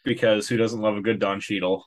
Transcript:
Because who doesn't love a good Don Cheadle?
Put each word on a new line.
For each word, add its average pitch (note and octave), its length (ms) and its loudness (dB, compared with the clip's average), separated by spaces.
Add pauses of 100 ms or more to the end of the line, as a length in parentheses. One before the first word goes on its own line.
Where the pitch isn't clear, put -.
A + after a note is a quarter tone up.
Because A2 460 2
who A#2+ 80 0
doesn't A2 240 0
love G#2+ 160 2
a G2+ 40 -6
good G#2 180 0
Don G2 200 0
Cheadle? F#2+ 480 -2